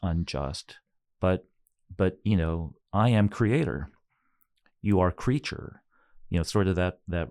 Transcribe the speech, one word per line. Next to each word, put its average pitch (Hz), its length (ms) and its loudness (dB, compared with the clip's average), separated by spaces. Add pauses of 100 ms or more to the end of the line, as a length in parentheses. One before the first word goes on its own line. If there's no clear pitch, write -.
unjust. 80 720 -4 (420)
But, 92 280 0 (480)
but, 95 280 0
you 104 140 2
know, 82 380 -2 (180)
I 107 160 4
am 104 200 4
creator. 113 600 0 (920)
You 101 180 4
are 90 120 4
creature. - 720 -4 (480)
You 87 80 0
know, 82 60 2
sort 98 240 0
of 92 80 2
that, 90 320 -2
that 85 240 -4